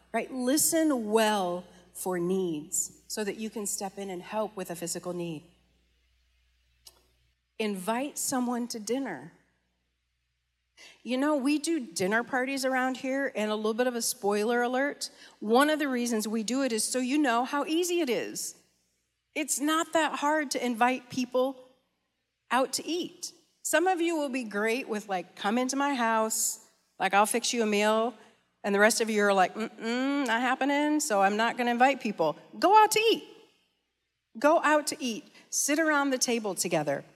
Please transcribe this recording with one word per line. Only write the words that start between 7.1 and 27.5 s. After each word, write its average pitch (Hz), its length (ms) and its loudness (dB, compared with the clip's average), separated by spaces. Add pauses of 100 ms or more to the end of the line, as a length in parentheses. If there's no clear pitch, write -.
Invite 220 600 -4
someone 240 520 -2
to 233 100 -10
dinner. 202 520 -6 (1700)
You 240 140 -4
know, 294 180 2
we 285 240 2
do 320 200 0
dinner 220 440 -2
parties 262 420 -2
around 262 320 0
here, 269 380 -4
and 214 160 -2
a 214 40 -2
little 220 200 -2
bit 247 100 0
of 247 80 -2
a 233 80 -4
spoiler 208 640 0
alert, 262 480 -4 (280)
one 240 300 4
of 311 80 2
the 294 100 0
reasons 240 400 -2
we 220 140 -2
do 247 220 -2
it 254 80 0
is 220 120 -2
so - 140 -2
you 254 220 0
know 247 260 2
how 285 200 -2
easy 349 360 0
it 269 80 0
is. 123 460 -4 (800)
It's 285 240 -4
not 320 340 0
that 311 260 2
hard 294 320 0
to 247 140 -4
invite 247 460 0
people 254 440 -2 (960)
out 262 240 0
to - 140 -6
eat. - 440 -6 (320)
Some 320 220 2
of 370 160 2
you 339 140 0
will 285 140 -2
be 254 140 -4
great 220 460 -2
with, 214 180 -6
like, 180 280 -6
"Come 220 240 0
into 254 160 0
my 285 180 0
house, 226 680 0 (400)
like, 190 140 0
I'll 208 140 6
fix 233 260 -2